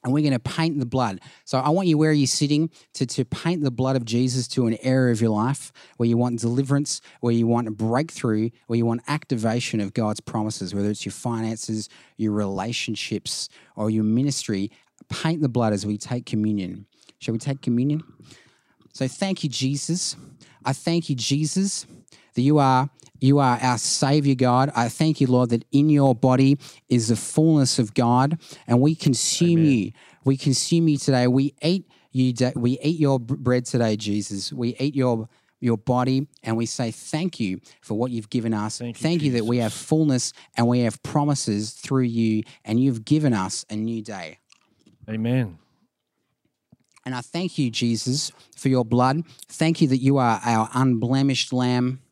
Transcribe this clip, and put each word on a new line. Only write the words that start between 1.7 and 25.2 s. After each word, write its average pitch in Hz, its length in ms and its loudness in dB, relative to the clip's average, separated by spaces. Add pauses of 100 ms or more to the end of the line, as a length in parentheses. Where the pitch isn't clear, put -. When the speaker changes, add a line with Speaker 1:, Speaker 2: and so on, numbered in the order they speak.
Speaker 1:
you, 160 80 4
where 156 160 4
you're 147 140 4
sitting, 147 460 0 (240)
to, 135 100 -2
to 127 200 -4
paint 170 380 -4
the 135 60 0
blood 131 260 -2
of 123 80 0
Jesus 120 460 0
to 123 160 0
an 117 160 0
area 131 300 2
of 110 100 0
your 113 80 4
life 113 420 -2 (260)
where 117 120 2
you 117 80 2
want 120 220 0
deliverance, 131 640 -2 (180)
where 117 140 0
you 117 120 2
want 117 220 2
a 107 40 -6
breakthrough, 113 760 -2 (160)
where 117 120 -2
you 117 80 2
want 113 220 0
activation 120 720 -2
of 98 140 -4
God's 107 260 -2
promises, 107 540 -6
whether 101 160 -2
it's 104 160 -6
your 101 60 -8
finances, 110 760 -6 (300)
your 110 140 -2
relationships, 104 1160 -6 (280)
or 107 160 -2
your 110 120 0
ministry. 110 680 -2 (380)
Paint 160 320 -2
the 143 80 2
blood 113 240 2
as 98 120 -4
we 104 140 -4
take 123 260 -8
communion. 104 600 -4 (340)
Shall - 140 -6
we 113 40 -4
take 135 240 -6
communion? 135 400 0 (920)
So 170 140 -4
thank 190 360 -6
you, 151 80 -4
Jesus. 139 640 -4 (500)
I 135 80 -2
thank 170 380 -2
you, 135 40 0
Jesus, 151 680 -4 (480)
that 120 80 -2
you 147 160 4
are, 135 320 4 (300)
you 139 180 6
are 123 240 4
our 123 160 2
Savior, 139 560 2
God. 127 420 4
I 117 140 0
thank 156 320 0